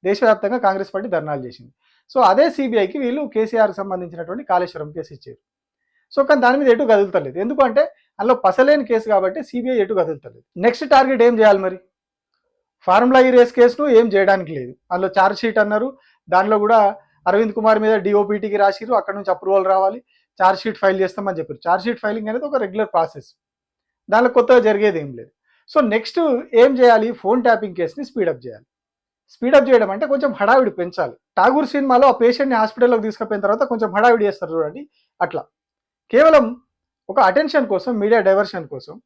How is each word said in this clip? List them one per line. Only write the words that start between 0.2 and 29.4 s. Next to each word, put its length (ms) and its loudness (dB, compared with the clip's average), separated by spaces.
కాంగ్రెస్ 360 -4
పార్టీ 160 -8
ధర్నాలు 360 -6
చేసింది. 260 -20
So 60 2
అదే 280 4
సీబీఐకి 480 -2
వీళ్ళు 360 -6
కేసీఆర్కి 440 0
సంబంధించినటువంటి 680 -10
కాళేశ్వరం 480 -4
కేసు 220 -14
ఇచ్చారు. 240 -20
So 140 -2
కానీ 140 2
దాని 160 2
మీద 100 0
ఎటు 160 2
కదులుతలేదు. 560 0
ఎందుకంటే 520 0
అందులో 160 0
పసలేని 500 2
కేసు 240 -4
కాబట్టి 340 0
సీబీఐ 340 -6
ఎటు 160 -2
కదులుతలేదు. 500 -6
నెక్స్ట్ 320 -2
టార్గెట్ 320 4
ఏం 180 4
చేయాలి 200 6
మరి? 180 -6
ఫార్ములా 380 2
ఈ 120 4
రేస్ 220 4
కేసును 340 2
ఏం 200 4
చేయడానికి 440 0
లేదు. 240 -12
అందులో 180 -2
ఛార్జ్ 200 2
షీట్ 180 -4
అన్నారు, 400 -2
దానిలో 300 0
కూడా 360 2
అరవింద్ 260 0
కుమార్ 260 2
మీద 120 0
డీఓపీటీకి 680 -2
రాసిర్రు, 360 0
అక్కడ 220 -2
నుంచి 160 -8
అప్రూవల్ 340 0
రావాలి, 380 0
ఛార్జ్ 180 2
షీట్ 160 -6
ఫైల్ 240 0
చేస్తామని 360 -6
చెప్పారు. 320 -10
ఛార్జ్ 160 -2
షీట్ 140 -6
ఫైలింగ్ 280 -6
అనేది 180 -8
ఒక 100 -8
రెగ్యులర్ 320 -4
ప్రాసెస్, 500 -6
దానిలో 200 2
కొత్తగా 300 4
జరిగేది 400 0
ఏం 180 -12
లేదు. 120 -20
So 100 2
నెక్స్ట్ 340 -4
ఏం 260 4
చేయాలి? 320 4
ఫోన్ 320 -2
ట్యాపింగ్ 320 -2
కేసుని 300 -8
స్పీడప్ 420 -6
చేయాలి. 180 -20
స్పీడప్ 400 2